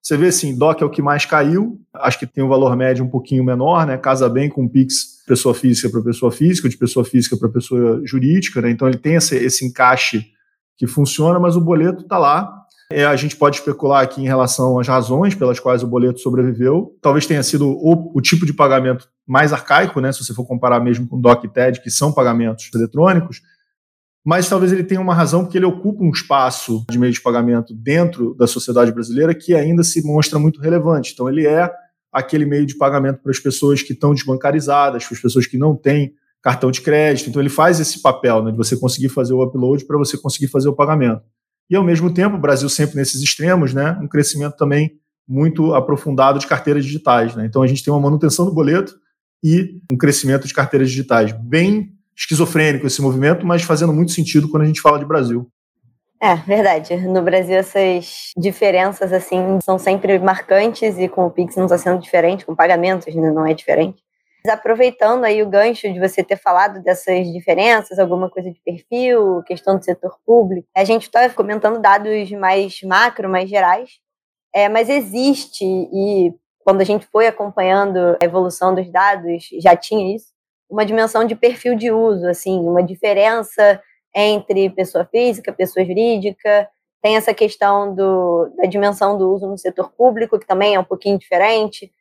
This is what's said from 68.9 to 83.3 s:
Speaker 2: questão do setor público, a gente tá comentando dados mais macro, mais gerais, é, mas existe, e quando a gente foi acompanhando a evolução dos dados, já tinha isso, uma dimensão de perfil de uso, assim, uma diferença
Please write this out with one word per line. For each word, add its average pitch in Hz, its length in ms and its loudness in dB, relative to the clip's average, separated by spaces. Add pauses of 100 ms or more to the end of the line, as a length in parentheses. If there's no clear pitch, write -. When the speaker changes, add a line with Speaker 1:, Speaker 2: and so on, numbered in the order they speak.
Speaker 2:
questão 190 320 -2
do - 80 -8
setor 196 400 -6
público, 190 500 2
a 190 80 2
gente 220 280 0
tá 240 180 4
comentando 214 500 -2
dados 208 520 2
mais 196 500 -2
macro, 196 480 0
mais 185 180 -2
gerais, 196 440 0 (640)
é, 202 120 4
mas 220 220 0
existe, 262 760 -2
e 190 680 0 (340)
quando 190 160 4
a - 20 4
gente 208 280 -2
foi 226 160 4
acompanhando 190 920 0
a 175 60 2
evolução 180 480 -2
dos 180 180 -4
dados, 175 580 -2 (120)
já 175 140 6
tinha 196 400 -4
isso, - 200 -18 (340)
uma 208 160 -2
dimensão 220 400 0
de 220 100 -4
perfil 240 400 0
de 220 160 -2
uso, 214 360 0
assim, 185 320 -2
uma 175 240 2
diferença 208 1000 2 (340)